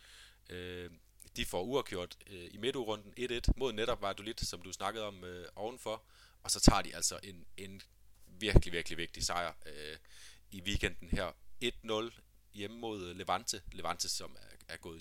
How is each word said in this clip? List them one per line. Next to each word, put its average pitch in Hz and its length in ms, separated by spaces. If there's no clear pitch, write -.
Øh, 90 400
de 117 100
får 90 160
uafgjort, 107 540
øh, 87 240
i - 60
midtugrunden 107 600
et 120 140
et 120 260
mod 127 160
netop 110 300
Valladolid, 101 400
som 85 200
du 92 100
snakkede 107 320
om, 95 200
øh, 90 320
ovenfor. 113 460
Og - 80
så - 100
tager 98 220
de 85 140
altså 87 260
en, 92 240
en 98 240
virkelig, 98 460
virkelig 85 260
vigtig - 260
sejr, 87 280
øh, 76 300
i 98 120
weekenden 98 460
her. 87 280
Et 120 220
nul 113 300
hjemme 104 240
mod, 107 300
øh, 87 80
Levante. 95 460
Levante, - 360
som - 320
er, - 340
er - 20
gået 82 200
i 82 40